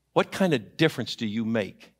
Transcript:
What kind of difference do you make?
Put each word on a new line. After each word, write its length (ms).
What 180
kind 220
of 240
difference 400
do 100
you 160
make? 580